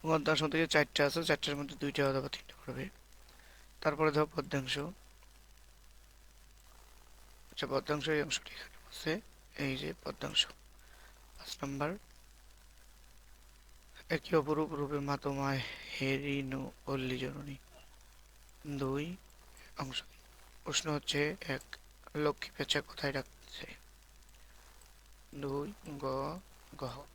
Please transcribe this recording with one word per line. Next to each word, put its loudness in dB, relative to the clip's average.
গদ্যাংশ 6
থেকে 6
চারটা 6
আছে, 2
চারটার 2
মধ্যে -6
দুইটা 0
অথবা 0
তিনটা -14
পড়বে। -6
তারপরে 4
ধরো 6
পদ্যাংশ। 0
আচ্ছা, -4
পদ্যাংশ 2
এই 4
অংশটি -2
এখানে -14
আছে, -2
এই 0
যে -2
পদ্যাংশ। 0
পাঁচ -14
নাম্বার, 0
একই -2
অপরূপ 2
রূপে 0
মা 2
তোমায় 2
হেরিনু 0
পল্লী 0
জননী। -6
দুই 2
অংশ। -4
প্রশ্ন 0
হচ্ছে 0
এক, -6
লক্ষ্মী 0
পেঁচা 2
কোথায় -2
ডাকছে? -8
দুই -2
গ, -6
ঘ। -2